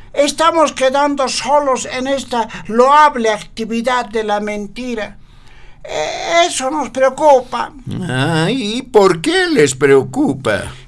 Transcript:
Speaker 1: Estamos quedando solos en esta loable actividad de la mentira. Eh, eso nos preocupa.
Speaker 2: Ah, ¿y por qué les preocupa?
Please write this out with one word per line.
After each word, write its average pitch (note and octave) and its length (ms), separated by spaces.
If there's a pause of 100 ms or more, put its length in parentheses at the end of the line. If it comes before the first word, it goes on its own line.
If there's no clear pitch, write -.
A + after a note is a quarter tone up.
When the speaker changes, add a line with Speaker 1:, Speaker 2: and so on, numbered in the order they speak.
(120)
Speaker 1:
Estamos D4+ 580
quedando C#4 580
solos C4+ 640
en B3+ 160
esta B3+ 400 (220)
loable C4 600
actividad A3+ 760
de A3 160
la G#3 160
mentira. G#3 800 (640)
Eh, - 640
eso C4 240
nos D4 200
preocupa. C4 840 (360)
Speaker 2:
Ah, D#3 400
¿y A#3 340
por F#3+ 380
qué F4 280
les D3+ 260
preocupa? C3+ 880 (240)